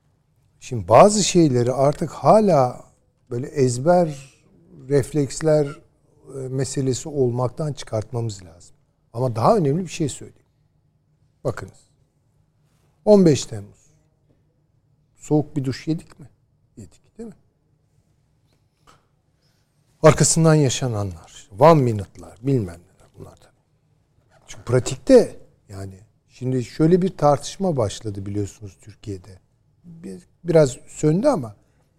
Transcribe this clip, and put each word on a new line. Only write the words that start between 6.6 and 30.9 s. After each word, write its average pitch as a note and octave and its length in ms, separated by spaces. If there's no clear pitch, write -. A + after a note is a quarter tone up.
olmaktan B2+ 640
çıkartmamız A2 680
lazım. F2 320
Ama A#2+ 220
daha D3+ 220
önemli D#3+ 260
bir D#3+ 60
şey D3+ 200
söyleyeyim. - 300
Bakınız. - 460
On G#3 200
beş D3 200
Temmuz. G2+ 340
Soğuk - 360
bir C#3 80
duş C3 240
yedik - 320
mi? D3+ 100
Yedik, - 400
değil A3+ 120
mi? F3 60
Arkasından D#3 500
yaşananlar, A2+ 960
one D#3 220
minute'lar, - 600
bilmem B2+ 240
neler - 420
bunlar - 160
tabii. - 180
Çünkü - 160
pratikte C3 760
yani G2 300
şimdi B2+ 360
şöyle E3 380
bir F#3 160
tartışma D3 600
başladı G2+ 480
biliyorsunuz G2+ 560
Türkiye'de. G2 580
Bir-, F3 440
biraz D#3+ 340
söndü E3+ 400